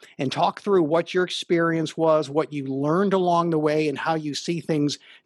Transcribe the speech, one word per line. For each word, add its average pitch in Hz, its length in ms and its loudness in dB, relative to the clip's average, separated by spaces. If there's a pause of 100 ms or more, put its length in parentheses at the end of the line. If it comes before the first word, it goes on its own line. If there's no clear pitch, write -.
(180)
and 135 140 -2
talk 175 300 -2
through 190 220 2
what 165 300 0
your 180 120 2
experience 165 720 -2
was, 156 320 2
what 147 240 -2
you 139 120 -6
learned 151 460 0
along 175 380 2
the 160 100 2
way, 151 300 2
and 135 80 -4
how 160 180 -2
you 151 180 -6
see 170 280 -6
things 147 360 0 (280)